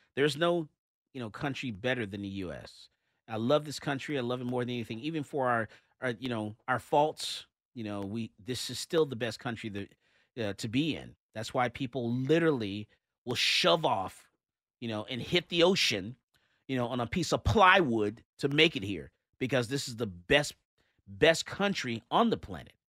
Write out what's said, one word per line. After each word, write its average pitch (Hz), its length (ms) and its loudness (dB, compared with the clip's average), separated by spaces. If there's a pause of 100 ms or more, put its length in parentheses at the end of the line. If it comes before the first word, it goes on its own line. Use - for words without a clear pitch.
(160)
There's 139 220 2
no, 170 300 0 (460)
you 131 80 -10
know, 110 80 -8
country 131 420 -6
better 120 340 -2
than 101 160 -8
the 101 60 -6
U 95 240 -6
S. - 380 -16 (380)
I 113 100 -6
love 143 260 2
this 147 160 -10
country. 143 380 -4
I 127 40 -2
love 123 200 -4
it 123 40 -6
more 123 180 -2
than 123 80 -4
anything, 117 280 -8
even 151 240 -6
for 131 240 -4
our, 117 220 0 (320)
our, 127 180 -2
you 131 80 -6
know, 107 280 -4 (120)
our 123 120 0
faults. - 640 -2 (280)
You 113 120 -10
know, 104 160 -6
we, 107 300 -6 (140)
this 123 240 -6
is 127 80 -8
still 160 280 2
the 139 100 -4
best 113 240 -6
country 113 300 -6
that, - 760 -10
uh, 101 80 -2
to - 140 -8
be 127 300 0
in. 62 180 -14 (180)
That's 110 200 -8
why 123 160 2
people 123 420 -4
literally 127 800 0 (360)
will 123 100 -4
shove 175 500 4
off, 107 440 -2 (520)
you 120 80 -6
know, 107 160 -4
and 123 160 -6
hit 170 260 0
the 170 160 4
ocean, 127 540 2 (500)
you 135 80 -2
know, 120 120 0
on 123 120 -4
a 117 80 -2
piece - 240 -2
of - 140 0
plywood 147 760 6 (180)
to 139 100 0
make 151 260 4
it 107 80 -6
here, 90 260 -6 (300)
because 123 300 0
this 139 180 -4
is 123 80 -10
the 117 120 -4
best, 135 460 0 (540)
best 147 380 4
country 143 640 -2
on 214 180 4
the 160 80 2
planet. - 360 -14 (160)